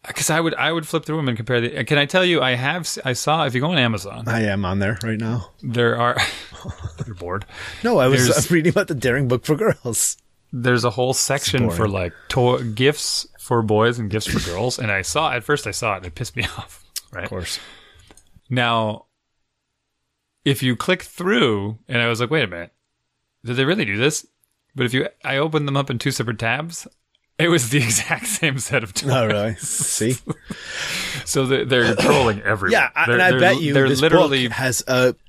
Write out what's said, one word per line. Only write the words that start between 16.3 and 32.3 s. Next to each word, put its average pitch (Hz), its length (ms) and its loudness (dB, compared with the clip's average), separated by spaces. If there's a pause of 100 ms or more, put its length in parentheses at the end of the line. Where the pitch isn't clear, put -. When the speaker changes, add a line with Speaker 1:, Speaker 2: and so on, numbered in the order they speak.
Speaker 1:
me 120 80 -4
<laughs> - 140 -6
off. - 260 -18 (280)
Right? 90 120 -10
Speaker 2:
Of - 80 -10
course. 90 280 -8 (880)
Speaker 1:
Now, 117 580 0 (1400)
if 139 160 2
you 127 140 2
click 180 260 -2
through, 120 840 0
and 120 120 -2
I 117 100 2
was 117 120 -2
like, 120 80 -2
"Wait 151 140 0
a 104 40 -2
minute, 85 240 -12 (720)
did 120 120 -4
they 135 100 2
really 175 200 2
do 101 120 -2
this?" 139 260 0 (520)
But 127 100 0
if 120 80 -2
you, 131 140 0 (160)
I 135 140 -4
opened 151 300 0
them 139 80 -2
up 139 140 0
in 123 80 -2
two 139 140 -2
separate 117 260 -4
tabs, 139 500 -4 (520)
it 165 80 4
was 143 240 2
the 143 60 4
<laughs> 127 60 4
exact - 440 -2
same 139 320 -2
set 123 240 -2
of 107 100 -12
toys. 139 180 -4
Speaker 2:
Oh, 127 140 4
really? 104 300 0
See? - 640 -2
Speaker 1:
<laughs> - 1040 -8
So 135 220 0
they, 131 160 2
they're 120 320 4
trolling 113 480 4